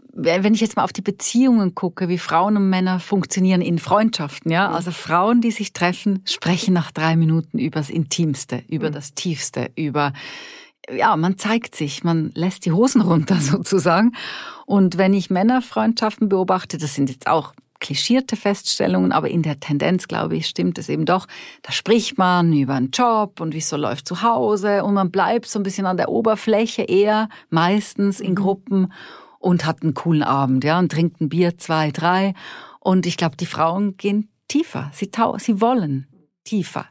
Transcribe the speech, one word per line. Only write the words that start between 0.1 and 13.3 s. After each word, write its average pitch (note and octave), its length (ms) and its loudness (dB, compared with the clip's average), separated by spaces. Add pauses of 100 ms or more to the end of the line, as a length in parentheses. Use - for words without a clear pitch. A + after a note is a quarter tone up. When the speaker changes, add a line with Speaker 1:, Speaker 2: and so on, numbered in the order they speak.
Speaker 1:
wenn F#3 420 2
ich A3 80 2
jetzt A3 140 0
mal - 80 2
auf - 100 -2
die - 80 -6
Beziehungen A3 720 2
gucke, F3+ 360 -4
wie F3 100 0
Frauen G3 380 2
und G3 120 2
Männer F#3 300 0
funktionieren F#3 600 0
in E3+ 180 0
Freundschaften, F#3+ 720 -2
ja, F#3 180 2
Speaker 2:
Mhm. - 60 -4
Speaker 1:
also E3+ 160 -6
Frauen, G3+ 500 2
die A3+ 100 2
sich G#3 220 -8
treffen, F#3 520 -2
sprechen F3 480 0
nach E3+ 180 0
drei D#3+ 240 0
Minuten E3 420 2
übers D#3 320 -2
Intimste, D3+ 800 -4
über D#3+ 200 -4
Speaker 3:
Mhm. D3+ 40 -4
Speaker 1:
das D3 220 -12
Tiefste, - 600 -4
über, C#3+ 380 -2 (840)
ja, G3 200 2
man F3 240 0
zeigt A3+ 360 -2
sich, - 280 -6
man E3 320 0
lässt F3+ 300 -4
die F3 60 2
Hosen A#3 300 4
runter F3 340 2